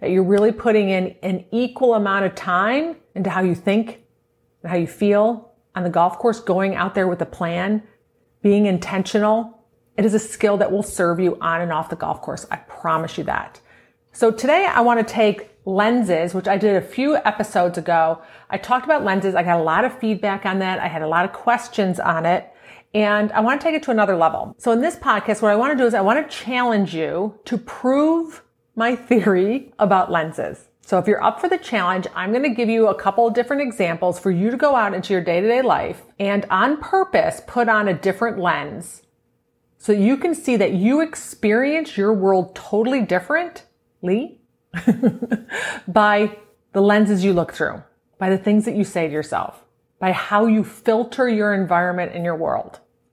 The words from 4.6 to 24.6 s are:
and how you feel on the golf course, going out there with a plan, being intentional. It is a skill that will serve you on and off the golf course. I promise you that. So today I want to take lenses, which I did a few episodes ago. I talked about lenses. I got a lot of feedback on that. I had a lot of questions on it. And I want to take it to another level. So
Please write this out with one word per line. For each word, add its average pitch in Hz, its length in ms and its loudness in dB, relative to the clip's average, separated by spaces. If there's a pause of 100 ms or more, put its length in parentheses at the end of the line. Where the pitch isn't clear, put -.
and 170 80 -10
how 180 60 0
you 170 100 0
feel 214 680 0 (220)
on 185 80 -6
the 175 80 -2
golf 175 280 2
course, 226 200 0
going 190 380 0
out 190 180 -2
there 185 140 2
with 175 120 -2
a 165 60 -4
plan, 180 560 -4 (600)
being 208 240 4
intentional. 208 1000 -2 (300)
It 180 80 2
is 214 100 2
a 214 60 2
skill 208 380 0
that - 120 0
will 202 140 0
serve 170 340 -2
you 180 220 0
on 165 200 -2
and 170 120 -4
off 160 180 -4
the 165 60 -8
golf 156 260 -6
course. - 300 -10
I - 60 -4
promise 160 600 -4
you 156 60 -6
that. - 360 -6 (520)
So 226 180 2
today 294 360 2
I 247 160 2
want 233 220 2
to - 80 -8
take 214 380 0 (140)
lenses, 190 680 0
which 185 140 -4
I 190 120 2
did 202 180 2
a - 100 -2
few 285 300 0
episodes 180 600 0
ago. 165 460 0 (280)
I - 60 -4
talked 247 280 -2
about 294 180 2
lenses. 190 320 0
I 170 80 2
got 175 160 2
a 160 60 0
lot 170 200 2
of 254 140 -4
feedback 202 480 -2
on 190 140 -2
that. 185 180 -2
I - 80 -4
had 160 160 -6
a 156 60 -2
lot 170 160 2
of 190 80 -4
questions 220 640 -2
on 165 260 0
it. 175 280 0 (420)
And 208 380 2
I 208 80 0
want 262 200 2
to - 60 -4
take 311 80 0
it - 100 -2
to 262 60 -2
another 208 260 2
level. - 420 0
So 240 120 -2